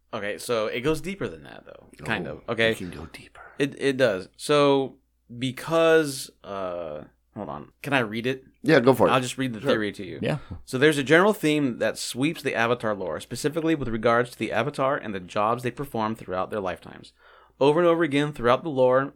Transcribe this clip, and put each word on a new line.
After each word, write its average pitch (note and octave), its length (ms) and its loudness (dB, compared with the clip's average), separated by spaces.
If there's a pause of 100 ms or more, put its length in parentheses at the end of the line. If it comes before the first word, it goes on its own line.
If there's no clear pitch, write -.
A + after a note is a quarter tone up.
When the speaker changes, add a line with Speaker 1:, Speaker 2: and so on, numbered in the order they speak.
(120)
Speaker 1:
Okay, G2+ 260 -6
so A2+ 280 -2
it A#2+ 140 -4
goes D3 200 0
deeper F3+ 280 -6
than D#2 160 -14
that, - 220 -20
though. - 200 -20 (180)
Kind G2+ 240 -4
Speaker 2:
Oh, D#2 180 -12
Speaker 1:
of. - 40 -4
Okay. A2+ 220 2
Speaker 2:
it G#2+ 60 -6
can F#2 120 -10
go E2 160 -12
deeper. - 340 -20 (180)
Speaker 1:
It, - 220 -2
it C3+ 160 0
does. G#2 400 0
So C#3 600 2 (420)
because, D3+ 920 2 (120)
uh, F2 600 -6 (340)
hold G2+ 140 -8
on. C#2+ 220 -12 (100)
Can C#3+ 100 -6
I C#3 60 4
read A2+ 280 -4
it? C3 180 -4 (180)
Speaker 2:
Yeah, C#3+ 180 6
go B2+ 140 6
for A2 120 4
it. - 40 4
Speaker 1:
I'll B2+ 100 4
just B2 160 -6
read C3 160 -4
the A2 80 -10
Speaker 2:
Sure. C3+ 100 0
Speaker 1:
theory A2 220 0
to - 140 -12
you. E2+ 160 -12
Speaker 3:
Yeah. C#3+ 160 -2 (260)
Speaker 1:
So - 140 -6
there's D3 180 4
a C#3+ 60 0
general F3 320 6
theme D3+ 440 0
that A2 200 -2
sweeps D3 440 -4
the B2+ 120 -2
Avatar A#2 400 0
lore, F2+ 260 -6
specifically D#3 540 -2
with C3+ 140 -4
regards A#2 420 2
to - 80 -16
the A2+ 120 -4
Avatar C3+ 460 -2
and G#2+ 180 -8
the F#2+ 60 -8
jobs G#2+ 420 0
they B2 80 -4
perform A2+ 460 -4
throughout F#2 340 -4
their G#2+ 100 -4
lifetimes. - 520 -10 (480)
Over D3 200 6
and F3 80 4
over E3+ 160 4
again D3 280 0
throughout A#2+ 300 2
the E3 80 -8
lore C3 460 2